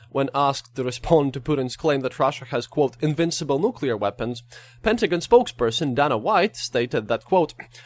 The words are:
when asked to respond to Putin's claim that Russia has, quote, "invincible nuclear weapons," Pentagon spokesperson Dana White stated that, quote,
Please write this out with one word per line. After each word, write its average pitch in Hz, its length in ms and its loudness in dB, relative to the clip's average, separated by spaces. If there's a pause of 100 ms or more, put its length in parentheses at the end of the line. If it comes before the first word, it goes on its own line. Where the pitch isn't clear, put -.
(120)
when 139 240 0
asked 139 400 -2
to 131 80 -4
respond 139 500 2
to 135 80 -10
Putin's 131 340 -2
claim 143 260 0
that 127 180 -4
Russia 156 260 0
has, 120 220 -4
quote, 135 340 0
"invincible 151 560 0
nuclear 143 400 -2
weapons," 113 460 -4 (400)
Pentagon 208 360 0
spokesperson 139 760 2
Dana 143 240 2
White 190 360 0
stated 120 520 -4
that, 117 180 -2
quote, 175 300 0 (300)